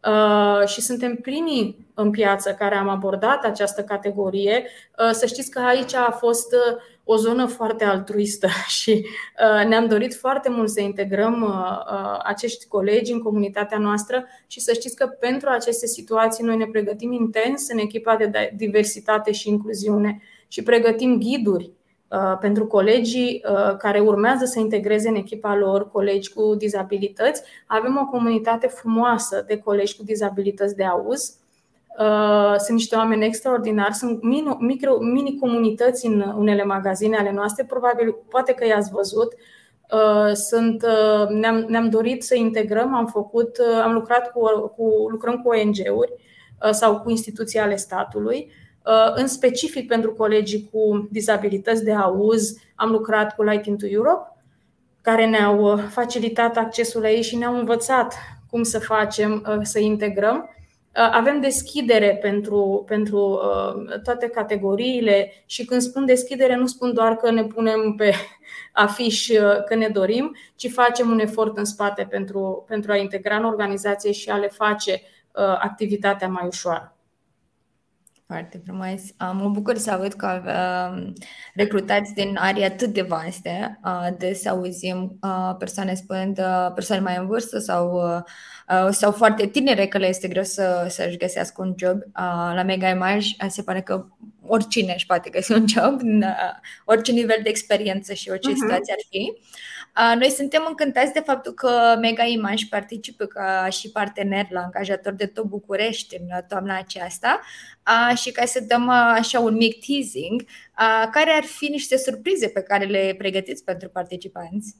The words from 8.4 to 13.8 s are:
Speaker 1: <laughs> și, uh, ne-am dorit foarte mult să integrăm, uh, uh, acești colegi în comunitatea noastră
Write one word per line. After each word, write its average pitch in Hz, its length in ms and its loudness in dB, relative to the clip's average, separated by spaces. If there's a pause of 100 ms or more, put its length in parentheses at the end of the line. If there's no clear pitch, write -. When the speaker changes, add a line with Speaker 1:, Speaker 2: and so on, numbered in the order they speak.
Speaker 1:
<laughs> - 160 -4
și, 214 280 2 (540)
uh, 208 80 4
ne-am 226 180 4
dorit 226 280 2
foarte 269 340 -2
mult 233 220 0
să 208 100 -2
integrăm, 202 640 -2
uh, 214 60 0 (440)
uh, 101 300 -6
acești 220 460 -6
colegi 214 440 0
în 233 100 -2
comunitatea 208 560 -2
noastră 208 460 -2 (220)